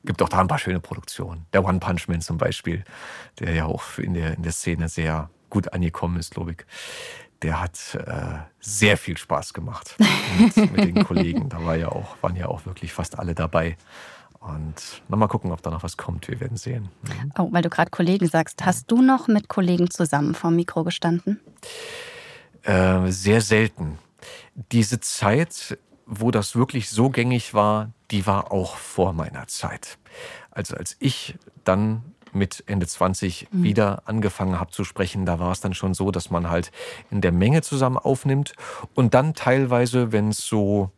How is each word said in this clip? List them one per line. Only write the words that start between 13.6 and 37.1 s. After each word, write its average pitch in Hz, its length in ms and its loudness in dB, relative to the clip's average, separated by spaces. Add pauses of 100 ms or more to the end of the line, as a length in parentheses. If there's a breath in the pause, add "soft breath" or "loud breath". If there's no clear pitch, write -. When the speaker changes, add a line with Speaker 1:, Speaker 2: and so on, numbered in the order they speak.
Speaker 1:
Und 78 680 -10
noch 98 80 0
mal 107 100 4
gucken, - 240 -2
ob 80 100 -6
da 80 100 -4
noch 82 120 -6
was 90 140 -8
kommt. - 320 -8
Wir - 100 -6
werden 131 180 -6
sehen. 120 300 -8 (140)
Mhm. 131 360 -6
Speaker 2:
Oh, 175 140 0
weil 170 120 2
du 170 60 0
grad 170 220 0
Kollegen 180 380 2
sagst, 160 360 0
hast - 240 0
du 233 120 6
noch 262 260 6
mit 208 220 2
Kollegen 175 400 2
zusammen 147 460 0
vorm 170 200 2
Mikro 170 300 0
gestanden? 175 560 0 (1200 loud breath)
Speaker 1:
Äh, 92 480 4
sehr 101 300 4
selten. 104 560 2 (760 loud breath)
Diese 113 300 2
Zeit, - 760 -2 (280)
wo 113 260 0
das 107 240 0
wirklich 120 340 2
so 117 200 4
gängig 123 440 0
war, 107 380 4 (200)
die 98 140 0
war 98 280 2
auch 92 240 -2
vor - 340 0
meiner 80 360 -6
Zeit. - 500 -8 (540 loud breath)
Also - 260 -8
als - 220 -8
ich - 380 -2 (280)
dann 107 360 2 (300)
mit - 360 -2
Ende 95 200 0
zwanzig 92 640 -2
Speaker 2:
Mhm. 185 120 2
Speaker 1:
wieder 104 420 2
angefangen 98 540 0
hab 90 140 -6
zu 104 120 -4
sprechen, 95 400 -2
da 87 140 0
war 90 120 0
es 92 80 -4
dann 95 140 -4
schon 95 200 -2
so, 95 180 0
dass 87 180 -4
man 87 200 -2
halt 85 220 -2 (400 loud breath)